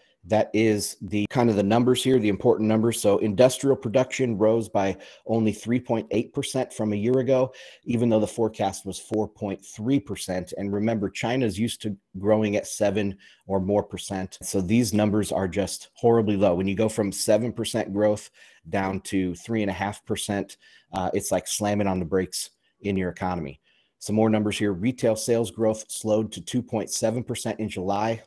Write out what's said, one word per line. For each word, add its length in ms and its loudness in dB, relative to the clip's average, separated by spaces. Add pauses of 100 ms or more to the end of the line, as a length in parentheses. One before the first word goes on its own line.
(260)
that 280 2
is 480 2
the 300 -2
kind 180 4
of 60 4
the 80 4
numbers 400 4
here, 160 4
the 100 2
important 400 2
numbers. 320 2
So 160 4
industrial 580 4
production 640 0
rose 320 4
by 280 0 (280)
only 260 2
three 280 -2
point 320 -2
eight 200 -2
percent 400 -4
from 220 -2
a 20 -2
year 220 2
ago, 380 2 (300)
even 220 2
though 120 4
the 80 0
forecast 580 -2
was 140 -8
four 280 -2
point 380 -8
three 340 -2
percent. 600 -6
And 120 -4
remember, 380 0
China's 480 -2
used 240 -4
to 160 -6 (220)
growing 360 2
at 120 -2
seven 500 0 (300)
or 120 0
more 220 2
percent. 600 -8
So 180 -2
these 320 2
numbers 380 2
are 160 0
just 480 -4
horribly 420 4
low. 160 4
When 140 0
you 80 -2
go 120 2
from 240 -2
seven 400 0
percent 400 -4
growth 380 2 (400)
down 320 -2
to 320 -2
three 300 -4
and 80 -2
a 20 -2
half 320 -6
percent, 520 -4 (360)
uh, 220 -2
it's 160 -2
like 160 -2
slamming 400 0
on 100 0
the 80 -2
brakes 460 -4 (300)
in 140 -2
your 140 -2
economy. 500 -6 (380)
Some 180 -4
more 160 4
numbers 260 0
here. 160 0
Retail 420 0
sales 360 0
growth 360 0
slowed 440 -2
to 100 -12
two 220 -4
point 260 -4
seven 340 -2
percent 360 -6
in 100 -4
July, 580 -2